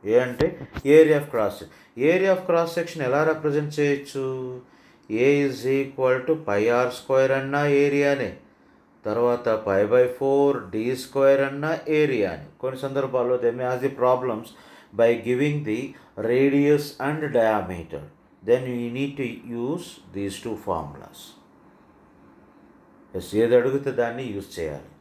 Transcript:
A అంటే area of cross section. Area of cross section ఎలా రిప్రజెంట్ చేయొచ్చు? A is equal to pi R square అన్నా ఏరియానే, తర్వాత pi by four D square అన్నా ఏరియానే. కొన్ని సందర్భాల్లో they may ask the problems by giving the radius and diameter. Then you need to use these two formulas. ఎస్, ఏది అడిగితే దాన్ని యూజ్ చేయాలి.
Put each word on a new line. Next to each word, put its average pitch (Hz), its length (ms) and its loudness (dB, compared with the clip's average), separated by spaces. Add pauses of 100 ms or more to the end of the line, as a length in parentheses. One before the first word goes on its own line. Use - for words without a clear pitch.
(120)
A - 20 2 (100)
అంటే 127 220 0 (500)
area 156 240 8
of 147 120 -10
cross 104 260 0
section. - 140 -18 (400)
Area 190 220 2
of 185 140 -4
cross 170 280 0
section 165 320 -6
ఎలా 139 120 2 (100)
రిప్రజెంట్ 151 480 -2
చేయొచ్చు? 139 460 -2 (1000)
A - 20 6 (200)
is 120 120 -6 (160)
equal 135 400 0 (120)
to 160 60 4 (140)
pi 101 120 2 (240)
R 123 40 -2 (100)
square 135 400 2
అన్నా 139 240 -2 (200)
ఏరియానే, 143 480 0 (760)
తర్వాత 120 400 0 (200)
pi 98 140 2 (120)
by 123 120 6 (140)
four 139 320 2 (240)
D 110 100 -2 (200)
square 139 440 4
అన్నా 143 240 -4 (280)
ఏరియానే. 101 480 0 (140)
కొన్ని 131 240 -6
సందర్భాల్లో 127 580 -2
they 120 160 2
may 127 120 -2
ask 127 140 -4
the 135 160 -2
problems 123 480 0 (500)
by 117 100 6 (180)
giving 143 280 0 (140)
the 110 100 -2 (520)
radius 143 540 4 (220)
and 151 140 -4 (160)
diameter. 90 640 0 (400)
Then 120 280 2
you 120 280 -4
need 139 220 -4
to 131 60 -4 (400)
use 175 200 -6 (300)
these 98 180 -6 (120)
two 110 100 -6 (100)
formulas. 78 540 -8 (1900)
ఎస్, 92 160 -10 (120)
ఏది 117 180 2
అడిగితే 135 400 -2
దాన్ని 120 240 -4 (100)
యూజ్ 95 240 -12
చేయాలి. 73 320 -10 (100)